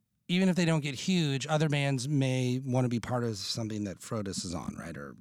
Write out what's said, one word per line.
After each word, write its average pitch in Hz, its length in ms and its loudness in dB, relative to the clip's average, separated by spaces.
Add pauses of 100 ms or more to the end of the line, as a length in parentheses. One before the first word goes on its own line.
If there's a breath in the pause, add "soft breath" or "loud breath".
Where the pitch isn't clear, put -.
(300)
even 185 200 4
if 170 60 4
they 180 100 2
don't 160 160 4
get 139 140 -4
huge, 143 520 2
other 156 220 2
bands 139 380 2
may 131 560 2
wanna 127 260 2
be 120 100 0
part 120 240 -2
of 110 140 -2
something 107 480 -4
that 90 140 -6
Frodis 98 460 -6
is 85 80 -6
on, - 260 -8
right? - 180 -10
Or 69 240 -12